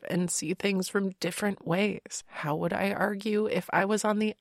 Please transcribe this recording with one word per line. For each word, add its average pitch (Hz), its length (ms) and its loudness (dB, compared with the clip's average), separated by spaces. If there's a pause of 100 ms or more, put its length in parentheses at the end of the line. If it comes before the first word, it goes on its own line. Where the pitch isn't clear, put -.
and 175 220 2
see 165 220 -2
things 185 340 0
from 196 220 0 (100)
different 196 480 -4
ways. 196 600 0
How 147 280 -4
would 170 160 0
I 196 200 0
argue 208 560 0
if - 260 0
I 180 100 6
was 208 220 2
on 214 140 4
the 214 220 2